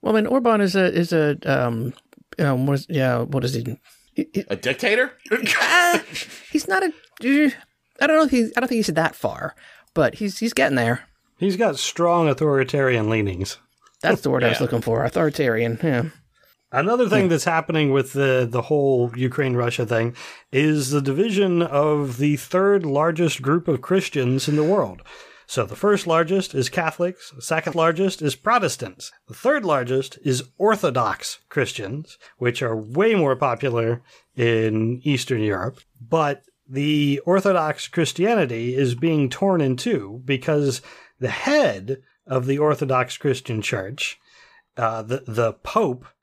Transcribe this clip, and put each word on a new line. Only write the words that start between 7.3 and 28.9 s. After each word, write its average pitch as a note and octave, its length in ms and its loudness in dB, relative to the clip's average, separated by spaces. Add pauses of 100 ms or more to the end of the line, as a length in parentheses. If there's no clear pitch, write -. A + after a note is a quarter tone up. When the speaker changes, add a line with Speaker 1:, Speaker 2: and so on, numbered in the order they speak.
Speaker 1:
I D4 60 2
don't D#4 100 4
know D#4 60 6
if D4 80 2
he, A#3+ 140 4 (100)
I - 60 2
don't B3+ 80 -2
think A#3+ 80 0
he's A3 100 0
that D#3+ 280 0
far, - 400 -6 (380)
but C#3+ 220 2
he's, G3 240 -6
he's A#3 140 -2
getting B3+ 240 2
there. A#2 280 0 (320)
Speaker 3:
He's F#3 200 0
got F#3+ 220 0
strong E3+ 500 2
authoritarian C3+ 800 2
leanings. G2 480 -2 (440)
Speaker 1:
That's F3+ 200 0
the D3 80 -2
word C3 140 0
I A#2+ 60 4
was A#2 80 0
Speaker 2:
Yeah. - 60 -2
Speaker 1:
looking B2 180 -2
for. A#2 220 0
Authoritarian, B2 800 0
yeah. C3 200 0 (680)
Speaker 3:
Another G#3+ 380 0
thing G#3 140 4
Speaker 1:
Yeah. F#3 60 4
Speaker 3:
that's D#3+ 140 2
happening D#3+ 480 2
with C3+ 220 0
the, C3 360 2
the A#2+ 140 -2
whole C3+ 520 2
Ukraine-Russia B2 720 0
thing A#2 300 0 (360)
is D3 400 2
the D3 100 2
division F3+ 600 0
of D3 560 0
the D3 200 2
third F#3+ 480 0
largest D#3 560 0
group D#3 260 0
of C#3 140 0
Christians C3+ 680 0
in D3 80 0
the D3+ 80 2
world. D3+ 380 0 (460)
So A#2 180 -2
the - 100 -14
first G3+ 320 0
largest E3+ 480 0
is C3 140 0
Catholics, F3 680 -4
the B2+ 60 -20
second D#3+ 340 -4
largest E3+ 460 0
is D3 140 -2
Protestants, F3+ 760 -2 (160)